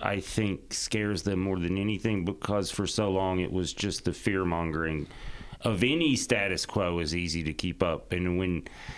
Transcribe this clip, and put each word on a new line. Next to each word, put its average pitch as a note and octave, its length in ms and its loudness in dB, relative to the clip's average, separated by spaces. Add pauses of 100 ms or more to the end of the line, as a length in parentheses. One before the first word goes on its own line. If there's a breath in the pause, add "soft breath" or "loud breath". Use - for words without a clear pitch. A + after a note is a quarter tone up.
I G2+ 180 0
think, - 520 -2
scares G#2 520 -2
them F#2+ 160 2
more F#2+ 180 0
than F2 180 0
anything, G2+ 480 0
because G2 460 0
for G2+ 160 0
so G#2 240 2
long F#2 300 2
it - 120 0
was F2+ 220 0
just - 300 -2
the F2 100 2
fear-mongering E2 920 0 (560 loud breath)
of G#2 220 2
any D3 320 4
status G2 480 2
quo F2 340 2
is D#2+ 160 0
easy E2+ 300 0
to D#2 80 0
keep F2 300 -2
up. E2+ 300 0
And F2+ 260 2
when, F2+ 240 0 (360 loud breath)